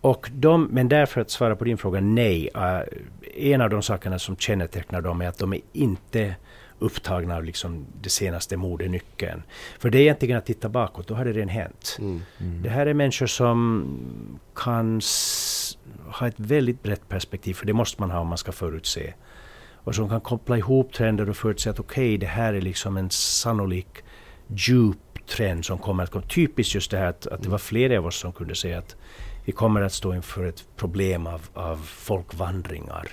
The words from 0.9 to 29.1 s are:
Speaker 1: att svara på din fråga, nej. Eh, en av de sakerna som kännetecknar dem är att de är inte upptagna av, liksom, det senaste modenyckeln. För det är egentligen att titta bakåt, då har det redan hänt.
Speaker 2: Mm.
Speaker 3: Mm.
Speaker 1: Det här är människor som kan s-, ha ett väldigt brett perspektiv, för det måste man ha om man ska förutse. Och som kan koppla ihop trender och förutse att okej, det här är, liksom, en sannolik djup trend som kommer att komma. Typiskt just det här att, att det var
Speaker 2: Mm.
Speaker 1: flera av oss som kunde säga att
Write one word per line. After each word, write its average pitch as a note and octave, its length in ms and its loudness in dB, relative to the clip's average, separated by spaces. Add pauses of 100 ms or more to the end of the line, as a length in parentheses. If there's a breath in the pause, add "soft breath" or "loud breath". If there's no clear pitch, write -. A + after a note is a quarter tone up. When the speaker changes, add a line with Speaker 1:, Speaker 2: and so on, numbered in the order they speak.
Speaker 1:
att G#2 100 -2
svara A2 260 2
på A2+ 80 -4
din A#2 140 2
fråga, F#2+ 220 0
nej. G2+ 540 4
Eh, F#2 260 0 (720)
en C3 80 6
av A2+ 100 6
de G#2 120 2
sakerna F#2 360 -2
som F#2 180 -6
kännetecknar F2+ 640 -2
dem E2+ 220 -2
är F2 60 -2
att F2 100 -8
de F#2+ 140 -2
är - 80 -2 (120)
inte G#2+ 640 0 (440 loud breath)
upptagna F2 580 -2
av, E2 80 -4
liksom, E2 420 -8 (160)
det F#2+ 80 -8
senaste F2+ 460 -2
modenyckeln. F2+ 840 -4 (360 loud breath)
För A#2+ 120 2
det A#2+ 80 6
är C#3 40 10
egentligen C#3+ 360 6
att - 80 -4
titta A#2 220 -4
bakåt, A2 400 -2
då A2 60 -4
har B2 100 -2
det A#2 80 0
redan G#2 160 -2
hänt. - 520 -6
Speaker 2:
Mm. F#2+ 200 -4 (180)
Speaker 3:
Mm. F2 240 -6
Speaker 1:
Det A2+ 60 -2
här C#3 180 2
är D3+ 80 2
människor C3+ 320 2
som A#2 600 4 (720)
kan A2+ 420 0
s-, - 800 -2 (280)
ha B2 220 -4
ett A2 120 -6
väldigt B2 420 2
brett G#2 260 -2
perspektiv, F#2 460 -4
för - 120 -6
det G#2 60 2
måste A2 300 0
man F#2 80 0
ha F2 100 0
om E2+ 80 -2
man E2+ 100 -4
ska - 140 -8
förutse. D#2+ 640 -6 (600 loud breath)
Och - 200 -6
som G#2+ 140 0
kan A2+ 120 0
koppla A#2+ 380 0
ihop B2+ 340 4
trender G#2+ 380 2
och G2 60 -2
förutse G#2+ 340 0
att G#2 100 -4
okej, A#2 380 0
det F2+ 80 -2
här G#2+ 280 0
är, G2 60 0
liksom, F#2 360 -2
en F#2 140 -2
sannolik G2 760 0 (580 loud breath)
djup G#2 520 4 (280)
trend F2+ 380 -2
som F2+ 140 -4
kommer F#2 260 0
att F2 60 -6
komma. - 140 -4
Typiskt - 500 2
just G2+ 160 -2
det G2+ 80 0
här F#2+ 80 2
att, - 200 -4
att E2+ 160 -6
det F2+ 60 -4
var G2 80 2
Speaker 2:
Mm. - 20 -2
Speaker 1:
flera A#2+ 400 2
av E2 80 0
oss E2+ 120 -4
som F2+ 140 -8
kunde E2+ 220 -8
säga E2+ 240 -4
att - 180 -12 (480 loud breath)